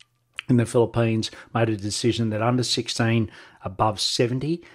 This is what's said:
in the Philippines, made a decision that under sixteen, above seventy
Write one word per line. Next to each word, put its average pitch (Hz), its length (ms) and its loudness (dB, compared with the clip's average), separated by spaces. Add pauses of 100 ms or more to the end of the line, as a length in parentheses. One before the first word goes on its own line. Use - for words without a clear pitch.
(500)
in 127 80 6
the 117 80 4
Philippines, 113 640 2 (240)
made 113 140 2
a 107 80 -2
decision 110 540 -2
that 107 100 -4
under 123 200 2
sixteen, 117 720 0 (320)
above 104 380 -2
seventy 135 600 -2 (140)